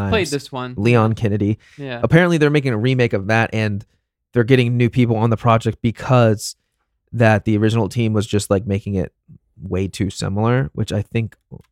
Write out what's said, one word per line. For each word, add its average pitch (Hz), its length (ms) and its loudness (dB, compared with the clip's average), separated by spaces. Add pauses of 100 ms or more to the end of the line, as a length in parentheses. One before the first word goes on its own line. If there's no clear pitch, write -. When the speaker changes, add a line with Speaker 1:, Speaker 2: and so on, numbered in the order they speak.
Speaker 1:
I've 196 80 -2
played 214 100 0
Speaker 2:
times. 147 100 -6
Speaker 1:
this 139 200 -6
one. 123 260 -10
Speaker 2:
Leon 113 360 2
Kennedy. 104 440 -2 (200)
Speaker 1:
Yeah. 131 260 -10
Speaker 2:
Apparently, 170 340 4
they're 147 140 2
making 135 220 0
a 110 40 -2
remake 123 360 0
of 98 140 -4
that, 110 260 0
and 107 300 -4 (500)
they're 120 100 2
getting 123 340 2
new 120 120 2
people 120 280 2
on 117 140 0
the 110 60 2
project 113 440 0
because 113 760 0 (560)
that 110 340 2
the 107 120 2
original 110 320 0
team 110 240 -2
was 104 140 0
just, - 240 -2
like, 101 160 0
making 101 260 -4
it 92 200 -4 (480)
way 95 260 -4
too 98 240 -4
similar, 113 640 -2
which - 200 -6
I 104 80 -2
think 113 340 -6 (360)